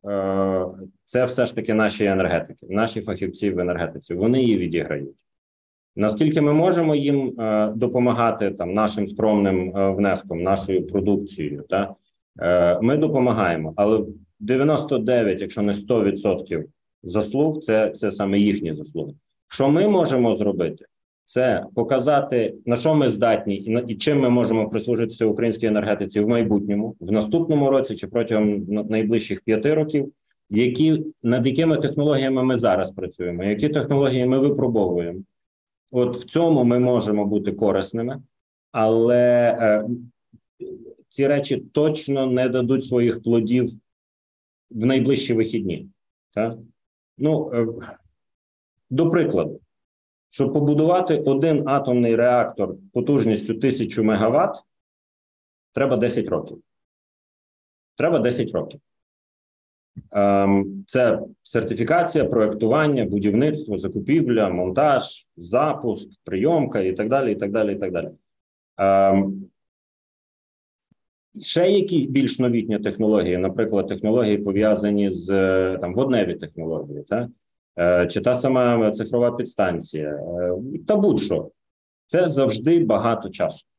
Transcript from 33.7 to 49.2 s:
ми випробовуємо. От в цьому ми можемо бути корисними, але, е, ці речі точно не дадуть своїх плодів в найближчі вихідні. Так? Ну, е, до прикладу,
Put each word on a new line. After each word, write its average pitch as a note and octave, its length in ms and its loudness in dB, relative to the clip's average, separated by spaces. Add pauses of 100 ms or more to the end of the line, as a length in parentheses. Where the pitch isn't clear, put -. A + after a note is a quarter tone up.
ми C3 140 2
випробовуємо. G2 800 0 (720)
От B2 260 0
в - 80 -14
цьому D#3+ 380 2
ми A#2+ 160 4
можемо G#2+ 460 2
бути G2+ 260 -2
корисними, A2+ 680 -2 (500)
але, A#2+ 880 4
е, G#2+ 260 2 (1200)
ці C#3 180 -2
речі C#3+ 300 0
точно D3 720 -2
не B2+ 220 0
дадуть B2+ 360 0
своїх A#2+ 380 0
плодів A#2 460 2 (1000)
в A2+ 140 -4
найближчі C3 480 2
вихідні. G#2 540 -2 (460)
Так? A2+ 240 -4 (600)
Ну, D3+ 360 -2
е, A#2 140 0 (1200)
до D#3+ 200 0
прикладу, C#3 500 0 (680)